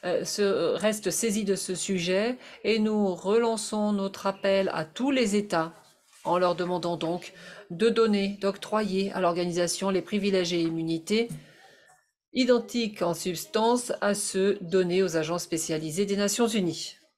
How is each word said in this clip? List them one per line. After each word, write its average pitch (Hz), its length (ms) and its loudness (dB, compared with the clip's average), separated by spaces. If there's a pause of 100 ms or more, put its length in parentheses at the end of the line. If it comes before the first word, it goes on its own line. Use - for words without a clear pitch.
euh, 165 220 0
se, 180 500 0
reste 208 340 0
saisi 220 340 0
de 190 120 0
ce 190 200 -6
sujet 190 640 0 (260)
et 214 160 2
nous 214 360 2
relançons 214 800 0
notre 196 340 -4
appel 196 460 2
à 156 120 -4
tous 254 240 -4
les 233 260 2
États 170 380 0 (520)
en 170 120 2
leur 180 180 4
demandant 175 420 -2
donc 170 360 -4 (360)
de 175 200 0
donner, 202 520 2
d'octroyer 196 720 -2
à 190 80 -2
l'organisation 175 680 0
les 185 120 2
privilèges 190 500 0
et 170 100 0
immunités 165 680 0 (1040)
identiques 233 680 2
en 175 120 2
substance 220 880 0
à 202 140 2
ceux 196 440 0
donnés 180 420 2
aux 170 140 0
agents 165 240 0
spécialisés 160 640 -2
des 196 120 -2
Nations 202 300 2
Unies. 185 500 -2 (200)